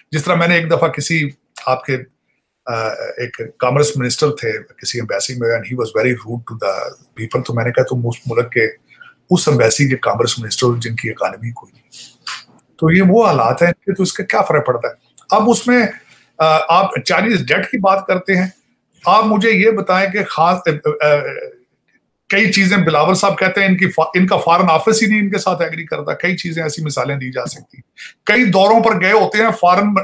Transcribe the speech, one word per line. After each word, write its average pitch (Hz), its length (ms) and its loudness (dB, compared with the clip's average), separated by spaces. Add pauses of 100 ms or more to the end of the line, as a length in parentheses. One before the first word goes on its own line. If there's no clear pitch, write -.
(120)
जिस 151 120 -2
तरह 175 120 0
मैंने 170 220 2
एक 165 100 -2
दफा 160 200 2
किसी 147 460 -4 (340)
आपके, 131 240 -2 (760)
अ, 113 260 -4 (260)
एक 117 400 -10
commerce 139 380 2
minister 123 320 0
थे 110 280 -6
किसी - 400 -10
embassy 107 420 -4
में, 117 80 0
and 113 200 -2
he 123 100 -6
was 110 240 -2
very 123 140 0
rude 117 260 -10 (100)
to 110 160 -6
the 95 120 -6 (420)
people, 127 240 -4
तो 120 80 -6
मैंने 117 160 -2
कहा, 127 140 0
"तुम 120 220 -4
उस 117 220 -6
मुल्क 120 300 -2
के 110 100 0 (600)
उस 175 180 4
embassy 143 400 2
के 131 60 2
कॉमर्स 117 440 -2
minister 110 280 -2
हो 120 100 2
जिनकी 117 340 -6
economy 104 400 -8
कोई - 240 -18
नहीं।" - 80 -20 (960)
तो 160 140 2
ये 180 80 4
वो 196 240 6
हालात 127 380 2
हैं 175 60 4
इनके, 185 260 -4
तो 190 80 -2
इसका 185 220 -2
क्या 226 160 -2
फर्क 160 260 0
पड़ता 123 220 -2
है? - 60 -8 (380)
अब 214 160 4
उसमें, 240 400 2 (520)
अ, 160 300 4
आप 185 200 4 (160)
Chinese 190 380 0
डेट 185 220 -2
की 254 120 -6
बात 190 300 2
करते 185 240 -2
हैं, 185 220 0 (540)
आप 214 160 4
मुझे 214 260 2
ये 208 200 4
बताएं 190 420 0
कि 196 120 -2
खास, 175 440 0
अ, - 20 2
अ, 147 540 0 (1040)
कई 202 200 2
चीजें 190 340 2
बिलावल 156 300 2
साहब 185 200 2
कहते 190 260 0
हैं 196 80 2
इनकी 180 180 2
फा-, - 300 0
इनका 185 220 2
foreign 175 300 2
office 160 320 2
ही 220 60 2
नहीं 214 120 2
इनके 202 200 -2
साथ 180 240 -2
agree 160 220 -6
करता। 151 300 -6
कई 180 200 -4
चीजें 165 300 -6
ऐसी 156 180 -6
मिसालें 143 360 -4
दी 127 120 -10
जा 127 140 -6
सकती - 340 -12
हैं। - 60 -20 (420)
कई 233 180 2
दौरों 202 360 4
पर 220 180 2
गए 185 140 2
होते 208 260 2
हैं, 226 120 2
foreign 196 540 2